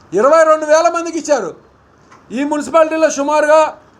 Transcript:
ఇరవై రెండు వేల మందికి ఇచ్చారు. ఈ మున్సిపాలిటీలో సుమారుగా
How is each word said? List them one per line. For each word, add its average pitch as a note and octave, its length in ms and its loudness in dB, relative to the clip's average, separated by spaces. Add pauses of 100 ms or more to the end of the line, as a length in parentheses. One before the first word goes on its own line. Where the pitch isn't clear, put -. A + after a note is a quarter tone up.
(120)
ఇరవై C#4 320 2
రెండు D#4 220 2
వేల D#4+ 220 2
మందికి E4+ 300 -6
ఇచ్చారు. B3+ 360 -4 (800)
ఈ C4 120 -4
మున్సిపాలిటీలో D#4 680 0
సుమారుగా D4+ 680 0 (240)